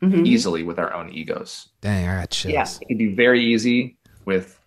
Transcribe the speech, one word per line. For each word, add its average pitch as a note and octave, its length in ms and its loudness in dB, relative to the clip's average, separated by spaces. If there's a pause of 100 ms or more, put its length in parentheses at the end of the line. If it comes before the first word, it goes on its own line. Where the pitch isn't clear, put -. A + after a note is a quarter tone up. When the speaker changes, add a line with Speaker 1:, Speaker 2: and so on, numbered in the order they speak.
Speaker 1:
Mm-hmm. F#3 240 4
Speaker 2:
easily E2+ 380 2
with E2+ 160 -6
our E2+ 140 -4
own E2+ 180 -10
egos. - 580 -10 (120)
Speaker 3:
Dang, F#2+ 260 -2
I F#2 140 -2
got E2+ 80 -8
chills. - 240 -4
Speaker 1:
Yeah. C#3 120 0 (160)
Speaker 2:
It - 60 -18
could A#2+ 100 -2
be G#2+ 160 0
very A#2+ 300 4
easy A#2+ 540 0 (280)
with F#2+ 420 -2